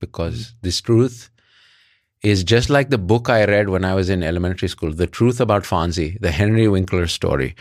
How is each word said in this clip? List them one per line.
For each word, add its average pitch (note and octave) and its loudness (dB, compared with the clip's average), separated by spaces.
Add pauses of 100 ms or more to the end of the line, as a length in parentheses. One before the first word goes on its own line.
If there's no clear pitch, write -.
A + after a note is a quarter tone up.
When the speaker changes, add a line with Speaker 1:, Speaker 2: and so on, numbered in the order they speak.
Speaker 1:
because E2+ -6 (100)
Speaker 2:
Mm. - -20
Speaker 1:
this F2+ -4
truth A#2 0 (920)
is G#2 2
just A2+ 2
like C#3+ 2
the C3 2
book A2 0
I A2 4
read G2+ 2
when F#2 0
I F#2 0
was F#2+ 0
in F#2 0
elementary F2 -2
school, E2 -6
The E2 -2
Truth A#2+ 0
About G#2+ 0
Fonzie, E2+ -4
the - 0
Henry A2 2
Winkler F#2 0
story. C#2+ -2